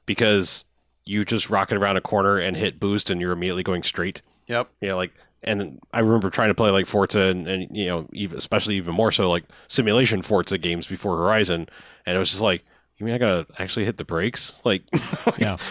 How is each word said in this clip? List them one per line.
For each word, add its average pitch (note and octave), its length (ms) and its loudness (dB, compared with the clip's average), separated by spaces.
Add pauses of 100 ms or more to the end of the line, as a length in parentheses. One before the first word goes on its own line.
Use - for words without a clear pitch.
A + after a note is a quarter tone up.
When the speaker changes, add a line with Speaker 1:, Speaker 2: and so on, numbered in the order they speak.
Speaker 1:
because G#2 580 2 (400)
you G#2 180 -2
just A2 280 -2
rocket G2+ 260 2
around G2 200 2
a - 40 -2
corner G2+ 380 2
and F2+ 180 -2
hit F#2 220 -4
boost G2+ 320 -2
and F2 100 -2
you're F2+ 100 -2
immediately F2+ 320 -4
going F2 200 -2
straight. - 380 -6 (260)
Speaker 2:
Yep. A#2+ 220 -4 (120)
Speaker 1:
Yeah, G2 140 -2
like, F#2 160 -4 (320)
and G2+ 360 -4 (140)
I A#2 60 0
remember A2 320 4
trying A2+ 180 2
to G2 60 2
play, A2 160 4
like, G2 160 4
Forza G2+ 320 2
and, F#2 280 2
and, F#2 280 -4
you G2+ 100 -2
know, E2+ 280 -4
even, G2 240 -6
especially G#2 400 -2
even E2+ 180 -4
more G#2+ 160 2
so, F#2+ 180 2
like, E2+ 140 2 (240)
simulation A2 560 2
Forza G2 340 0
games E2+ 300 -4
before F#2 300 -4
Horizon, F2+ 520 2 (380)
and F2+ 80 0
it F#3+ 40 2
was - 120 0
just G#2 100 -2
like, G2 220 0 (340)
"You G#2+ 80 -8
mean A#2 80 -2
I B2 60 -2
gotta F#2 260 2 (140)
actually G2 260 -2
hit G2+ 120 -2
the - 80 -10
brakes?" - 600 -4
Like, G2 240 2
<laughs> - 40 -2 (440)
Speaker 3:
Yeah. G2+ 200 -2 (120)